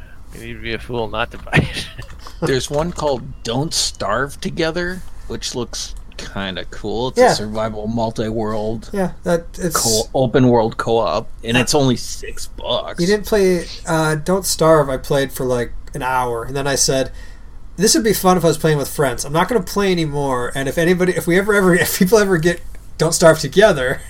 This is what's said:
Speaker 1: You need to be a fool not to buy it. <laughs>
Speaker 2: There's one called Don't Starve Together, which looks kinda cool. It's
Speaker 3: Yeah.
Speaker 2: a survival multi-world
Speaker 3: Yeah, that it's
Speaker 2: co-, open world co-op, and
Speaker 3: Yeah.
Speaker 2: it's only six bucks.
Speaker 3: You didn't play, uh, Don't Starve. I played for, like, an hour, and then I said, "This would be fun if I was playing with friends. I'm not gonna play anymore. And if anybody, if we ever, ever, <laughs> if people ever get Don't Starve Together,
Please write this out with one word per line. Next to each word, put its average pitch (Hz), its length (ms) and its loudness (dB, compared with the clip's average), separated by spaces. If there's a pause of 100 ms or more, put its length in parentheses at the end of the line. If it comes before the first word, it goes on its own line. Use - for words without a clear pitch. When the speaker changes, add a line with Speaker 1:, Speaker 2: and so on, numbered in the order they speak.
(340)
Speaker 1:
You 113 60 -14
need 117 140 -12
to 110 60 -14
be 113 140 -6
a 107 40 -6
fool 117 300 -4
not 110 240 -4
to - 60 -14
buy - 160 -12
it. - 340 0 (520)
<laughs> - 0 -
Speaker 2:
There's 139 300 -2
one 160 220 -2
called 139 500 -4
Don't 135 320 -4
Starve 117 680 -2
Together, 170 640 -4 (240)
which 113 300 -6
looks - 380 -6 (220)
kinda 95 500 -6
cool. 110 420 -4
It's 127 100 -2
Speaker 3:
Yeah. 240 140 8
Speaker 2:
a - 20 2
survival 107 540 -4
multi-world 113 1040 -2
Speaker 3:
Yeah, 190 200 0 (120)
that 170 220 0 (120)
it's 180 180 -2
Speaker 2:
co-, - 380 0
open 131 340 4
world 117 280 4
co-op, 113 520 0 (140)
and 117 140 0
Speaker 3:
Yeah. 127 60 4
Speaker 2:
it's - 120 0
only 131 220 4
six - 500 -8
bucks. - 540 -6
Speaker 3:
You 170 80 2
didn't 208 180 0
play, 185 400 2 (200)
uh, 160 280 0
Don't 175 320 -2
Starve. 160 420 4
I 131 80 -2
played 135 360 0
for, 139 120 -6
like, 123 280 0 (200)
an 143 100 -6
hour, 123 420 0
and 131 120 -8
then 139 120 -2
I 135 80 0
said, 135 340 2 (640)
"This 214 180 4
would 320 100 4
be 208 100 4
fun 185 220 4
if 160 80 0
I 170 40 6
was 151 100 2
playing 156 200 2
with 131 100 -2
friends. 127 360 0
I'm 143 80 -6
not 170 160 2
gonna 233 140 2
play 202 300 0
anymore. 143 600 0
And 135 140 -2
if 135 100 -2
anybody, 180 360 4
if - 120 -2
we 175 120 4
ever, 202 140 2
ever, 185 220 6
<laughs> 170 120 2
if - 120 -2
people 196 200 6
ever 190 200 4
get 170 240 2 (340)
Don't 160 160 2
Starve 160 280 6
Together, 139 680 2